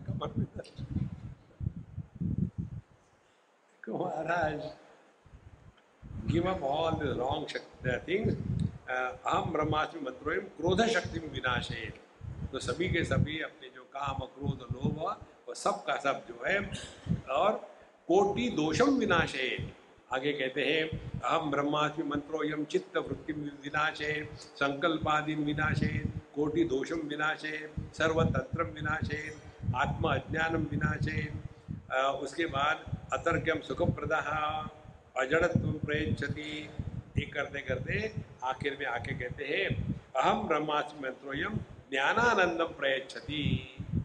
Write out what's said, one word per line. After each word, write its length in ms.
कमर 300
में 100
दर्द।" 520
देखो 180
महाराज, 680
give 140
up 180
all 380
the 160
wrong 300
शक्ति, 420
things। 460
अ, 360
"अहम 260
ब्रह्मास्मि 500
मंत्रोयम 380
क्रोध 480
शक्ति 320
विनाशे।" 760
तो 80
सभी 300
के 140
सभी 360
अपने 300
जो 140
काम, 300
क्रोध, 480
लोभ, 640
वो 60
सब 160
का 260
सब 320
जो 200
है, 240
और 400
कोटि 420
दोषम 480
विनाशे। 760
आगे 200
कहते 280
हैं, 600
"अहम 300
ब्रह्मास्मि 520
मंत्रोयम 600
चित्त 320
वृत्ति 360
विनाशे, 1000
संकल्पादीन 1120
विनाशे, 600
कोटि 280
दोषम 320
विनाशे, 840
सर्वतंत्रम 880
विनाशे, 680
आत्मा 400
अज्ञानम 420
विनाशे।" 760
अ, 300
उसके 240
बाद, 520
"अतर्क्यम 460
सुखप्रदः 1080
अजड़त्वम 500
प्रयच्छति।" 960
ये 80
करते 360
करते 540
आखिर 360
में 60
आके 280
कहते 320
हैं, 560
"अहम 320
ब्रह्मास्मि 520
मंत्रोयम 600
ज्ञानानंदम 760
प्रयच्छति।" 1080